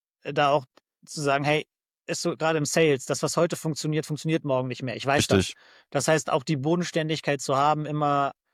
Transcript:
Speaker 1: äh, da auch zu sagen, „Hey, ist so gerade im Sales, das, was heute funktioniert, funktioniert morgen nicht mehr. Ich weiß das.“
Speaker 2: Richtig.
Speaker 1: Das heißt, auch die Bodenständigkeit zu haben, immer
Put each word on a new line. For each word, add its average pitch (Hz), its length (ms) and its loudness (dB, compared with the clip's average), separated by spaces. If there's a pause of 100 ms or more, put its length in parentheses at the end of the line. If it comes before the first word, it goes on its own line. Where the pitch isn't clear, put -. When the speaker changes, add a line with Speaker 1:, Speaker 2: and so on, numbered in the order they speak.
(220)
Speaker 1:
äh, 143 100 -8
da 143 180 4
auch 143 160 2 (380)
zu - 160 -12
sagen, 143 240 2
„Hey, 147 220 2 (400)
ist - 160 -6
so 147 140 -2
gerade 160 220 0
im 147 60 0
Sales, 147 420 2
das, 139 160 -2
was 175 140 -2
heute 170 200 2
funktioniert, 156 500 -4
funktioniert 156 380 -2
morgen 131 240 -2
nicht 123 140 -8
mehr. 127 140 -6
Ich - 100 -8
weiß 135 200 2
das.“ 95 200 4
Speaker 2:
Richtig. - 80 -10 (360)
Speaker 1:
Das 139 180 0
heißt, 156 220 2
auch 151 140 0
die 151 120 0
Bodenständigkeit 156 840 -2
zu 139 160 0
haben, 151 300 2
immer 143 460 0 (220)